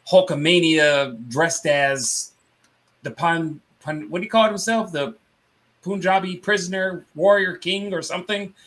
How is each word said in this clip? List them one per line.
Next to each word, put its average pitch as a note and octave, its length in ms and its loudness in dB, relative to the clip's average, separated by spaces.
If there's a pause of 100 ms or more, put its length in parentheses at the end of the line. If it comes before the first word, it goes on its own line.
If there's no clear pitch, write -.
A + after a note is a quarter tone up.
Hulkamania D3+ 1200 4
dressed D#3 380 -2
as C#3 680 -2 (720)
the C#3 80 -10
Pun-, E3 500 -2 (200)
Pun-, D3+ 300 -10
what F3+ 100 -6
do G3+ 40 -6
you G#3 60 -12
call A3 140 4
it G#3+ 40 2
himself? G#3 440 -2
The C#3 220 -4 (680)
Punjabi F#3 540 0
prisoner, F#3+ 680 -4 (100)
warrior F#3+ 420 4
king G3 360 -6
or E3 100 -4
something. F#3+ 520 -8 (120)